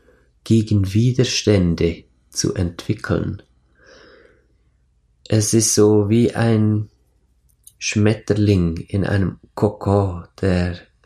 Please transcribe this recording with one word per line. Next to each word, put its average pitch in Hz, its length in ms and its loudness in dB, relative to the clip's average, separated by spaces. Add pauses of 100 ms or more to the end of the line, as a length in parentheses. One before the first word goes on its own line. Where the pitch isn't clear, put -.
(440)
gegen 107 480 0
Widerstände 104 1120 0 (260)
zu - 240 -4
entwickeln. 90 880 -6 (1900)
Es 110 260 0
ist 113 200 2
so 104 340 4
wie 117 260 2
ein 107 540 0 (920)
Schmetterling 104 960 0
in 92 280 -4
einem 98 340 -2 (160)
Kokon, 98 720 -2 (140)
der 90 380 -2 (280)